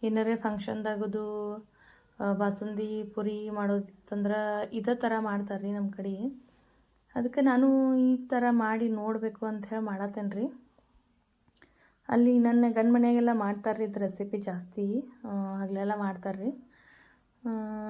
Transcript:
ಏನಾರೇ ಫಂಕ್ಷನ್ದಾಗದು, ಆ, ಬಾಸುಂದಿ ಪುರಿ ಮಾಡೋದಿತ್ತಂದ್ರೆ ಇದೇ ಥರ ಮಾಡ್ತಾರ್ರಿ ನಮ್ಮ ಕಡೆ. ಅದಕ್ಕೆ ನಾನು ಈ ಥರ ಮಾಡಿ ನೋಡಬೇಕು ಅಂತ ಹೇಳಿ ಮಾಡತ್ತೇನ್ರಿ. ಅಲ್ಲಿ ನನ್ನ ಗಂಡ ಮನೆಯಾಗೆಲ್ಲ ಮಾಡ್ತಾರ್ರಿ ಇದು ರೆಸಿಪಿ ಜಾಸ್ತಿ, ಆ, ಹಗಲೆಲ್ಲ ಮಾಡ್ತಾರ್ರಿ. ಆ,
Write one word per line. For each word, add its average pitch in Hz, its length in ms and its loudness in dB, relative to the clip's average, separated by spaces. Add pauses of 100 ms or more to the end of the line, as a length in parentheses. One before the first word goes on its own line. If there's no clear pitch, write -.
ಏನಾರೇ 220 320 2
ಫಂಕ್ಷನ್ದಾಗದು, 214 1200 -4 (640)
ಆ, 202 140 0
ಬಾಸುಂದಿ 208 680 -2
ಪುರಿ 214 460 -4
ಮಾಡೋದಿತ್ತಂದ್ರೆ 208 1200 -2
ಇದೇ 233 220 0
ಥರ 240 240 0
ಮಾಡ್ತಾರ್ರಿ 202 520 -4
ನಮ್ಮ 202 200 -2
ಕಡೆ. 196 240 -6 (1000)
ಅದಕ್ಕೆ 247 260 0
ನಾನು 262 540 6
ಈ 254 220 6
ಥರ 254 320 0
ಮಾಡಿ 226 400 2
ನೋಡಬೇಕು 220 560 -2
ಅಂತ 214 200 -4
ಹೇಳಿ 220 160 -4
ಮಾಡತ್ತೇನ್ರಿ. 202 840 -4 (1500)
ಅಲ್ಲಿ 240 300 6
ನನ್ನ 240 300 6
ಗಂಡ 226 240 4
ಮನೆಯಾಗೆಲ್ಲ 240 400 6
ಮಾಡ್ತಾರ್ರಿ 214 500 -2
ಇದು 202 160 -4
ರೆಸಿಪಿ 202 380 -4
ಜಾಸ್ತಿ, 202 640 -4 (240)
ಆ, 196 360 -4
ಹಗಲೆಲ್ಲ 196 340 -2
ಮಾಡ್ತಾರ್ರಿ. 196 540 -4 (960)
ಆ, 240 40 -4 (400)